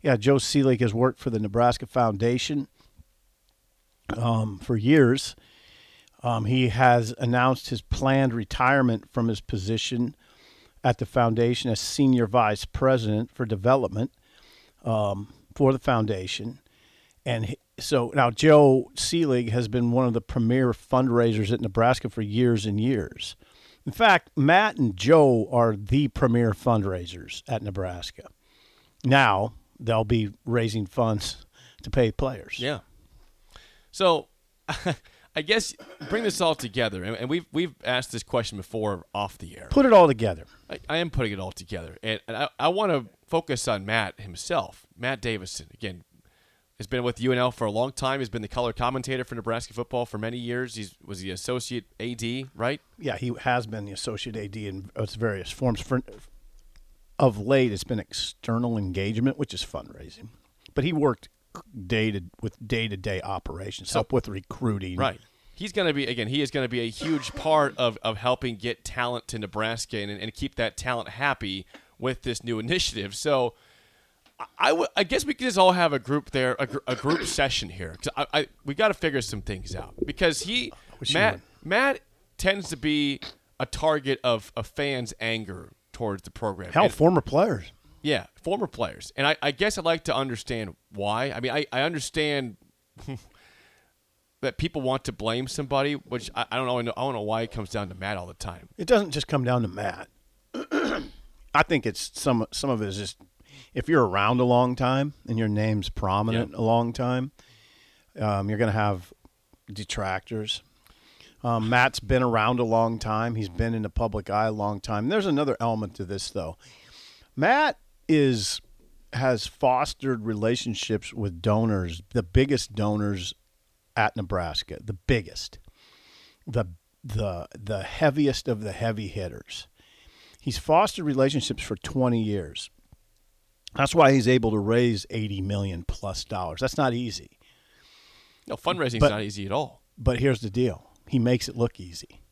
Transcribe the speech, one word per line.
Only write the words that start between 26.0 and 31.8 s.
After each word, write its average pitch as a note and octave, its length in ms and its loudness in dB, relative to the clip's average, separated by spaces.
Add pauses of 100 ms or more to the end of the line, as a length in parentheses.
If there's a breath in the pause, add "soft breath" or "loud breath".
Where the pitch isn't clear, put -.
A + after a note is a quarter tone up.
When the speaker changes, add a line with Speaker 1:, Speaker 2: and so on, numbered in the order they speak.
Speaker 1:
premier A#2 440 2
fundraisers F#2 960 -2
at A2+ 140 -4
Nebraska. F#2 640 -8 (800 soft breath)
Now A2+ 500 6 (240)
they'll A2+ 260 0
be G#2+ 280 0 (120)
raising A2+ 420 0
funds - 600 -2 (360 soft breath)